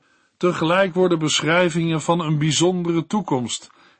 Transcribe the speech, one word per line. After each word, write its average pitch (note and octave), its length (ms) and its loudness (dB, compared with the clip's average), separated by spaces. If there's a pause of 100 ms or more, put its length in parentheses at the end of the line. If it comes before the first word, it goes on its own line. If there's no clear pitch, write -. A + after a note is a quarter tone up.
(380)
Tegelijk F3 560 0
worden F3 260 2
beschrijvingen E3 840 0
van E3+ 180 0
een D#3 180 -2
bijzondere E3 680 0
toekomst D3 640 -4 (300)